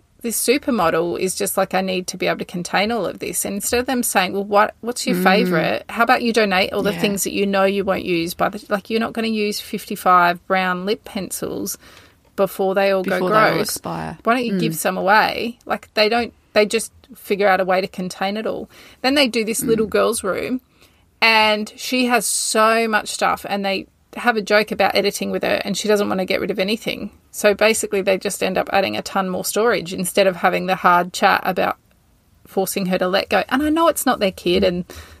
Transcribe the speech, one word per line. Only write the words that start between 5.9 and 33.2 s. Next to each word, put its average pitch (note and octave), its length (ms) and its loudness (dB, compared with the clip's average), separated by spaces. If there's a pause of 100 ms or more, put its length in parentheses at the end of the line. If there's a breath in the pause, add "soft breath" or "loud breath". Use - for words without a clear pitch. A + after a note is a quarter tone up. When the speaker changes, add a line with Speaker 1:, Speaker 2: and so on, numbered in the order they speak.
Speaker 1:
about A#3+ 200 4
you A#3 100 0
donate G3+ 400 2
all G3+ 100 -2
the G3 100 0
Speaker 2:
Yeah. F3 80 -6
Speaker 1:
things G3+ 240 0
that - 80 -4
you G3 140 0
know G3 180 2
you G3 200 0
won't F#3 200 -2
use E3+ 300 -2
by - 140 0
the, G#3 200 -8
like, G3+ 220 -4
you're A3 100 0
not A3+ 120 -4
gonna A3+ 160 -2
use G#3 320 -2
fifty-five F3+ 880 0
brown F#3 360 0
lip G#3+ 200 -4
pencils - 760 -8 (560 loud breath)
before F#3+ 400 0
they G3 160 2
all F#3+ 140 2
Speaker 2:
Before F#3 160 -2
Speaker 1:
go F#3 80 0
Speaker 2:
they G#3 120 2
all G#3+ 140 4
Speaker 1:
gross. G#3+ 140 -2
Speaker 2:
expire. E3 560 -8
Speaker 1:
Why A3+ 100 2
don't B3 100 0
you G3 140 -2
give E3 140 0
Speaker 2:
Mm. D#3+ 40 -6
Speaker 1:
some F#3 220 -2
away?" G#3 640 2
Like, - 300 -6
they G#3+ 140 4
don't, A#3 260 0 (200)
they G#3+ 120 6
just A3 240 -4 (240)
figure G3+ 340 2
out F#3+ 120 4
a F#3+ 40 0
way F#3 160 2
to F#3+ 60 -2
contain F#3+ 500 -6
it A3 120 -6
all. F#3+ 200 -8 (340 loud breath)
Then C4 120 2
they C#4+ 140 4
do A3 160 0
this A3 180 -4
little A3 240 2
Speaker 2:
Mm. F#3 40 -12
Speaker 1:
girl's G3+ 340 0
room A3 360 -2 (640 soft breath)
and G#3+ 540 4
she B3+ 300 -2
has A#3+ 200 0
so A3+ 640 2
much G#3+ 200 -2
stuff - 400 -2
and G3+ 160 -4
they G3 220 -4 (300)
have A3+ 200 0
a G#3 60 0
joke G#3+ 300 2
about G3 220 0
editing G3 360 0
with F#3+ 120 -2
her F#3 220 0
and G3+ 120 -4
she - 100 -6
doesn't G#3 220 2
wanna F#3 160 -2
get F#3+ 160 -2
rid F#3+ 100 -4
of G#3 80 -4
anything. G3+ 520 -4 (200)
So G#3 240 2
basically G#3+ 480 2
they F#3+ 160 2
just F#3+ 240 -6
end F#3+ 160 -2
up - 140 -2
adding G3 240 0
a - 60 -6
ton F#3+ 260 -2
more F3+ 160 -4
storage F#3+ 480 0
instead F#3 340 0
of F#3 100 2
having F3+ 300 0
the F#3 100 0
hard F3+ 360 2
chat F#3+ 320 4
about F#3+ 320 0 (680)
forcing F#3+ 400 -2
her F#3 120 0
to F#3 80 0
let - 220 0